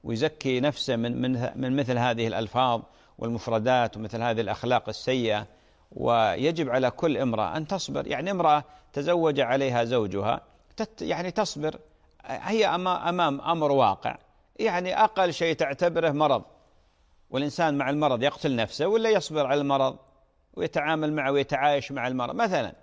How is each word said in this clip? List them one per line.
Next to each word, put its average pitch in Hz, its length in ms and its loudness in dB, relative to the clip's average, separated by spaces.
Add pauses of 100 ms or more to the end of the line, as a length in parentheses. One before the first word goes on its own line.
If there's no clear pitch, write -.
ويزكي 127 560 -2
نفسه - 360 -2
من، 123 260 -2
من، 127 380 -4
من 131 160 -2
مثل 123 220 0
هذه 120 280 0
الألفاظ 113 560 0 (360)
والمفردات 117 760 0
ومثل 110 260 -8
هذه 113 180 0
الأخلاق 113 480 -2
السيئة. 110 580 -2 (460)
ويجب 127 760 0
على 127 200 2
كل 147 280 -2
امرأة 110 380 -2
أن 156 100 -6
تصبر، 143 400 -6
يعني 139 240 -4
امرأة 160 340 2 (280)
تزوج 151 480 0
عليها 127 440 2
زوجها 107 560 0 (360)
تت-، - 260 -8
يعني 170 280 -2
تصبر، 156 480 -4 (460)
هي 208 420 0
أما-، 180 420 0
أمام 165 320 0
أمر 156 320 0
واقع، 117 440 2 (420)
يعني 180 460 2
أقل 185 280 2
شيء 165 220 0
تعتبره 160 560 0
مرض، 139 320 2 (880)
والإنسان 147 480 -2
مع 135 120 0
المرض 143 320 2
يقتل 143 340 0
نفسه 117 300 -2
ولا 220 240 2
يصبر 156 360 2
على 143 140 2
المرض 135 360 2 (580)
ويتعامل 156 580 -2
معه 139 200 0
ويتعايش 139 600 2
مع 127 140 -4
المرض 127 280 -2
مثلًا 180 480 -2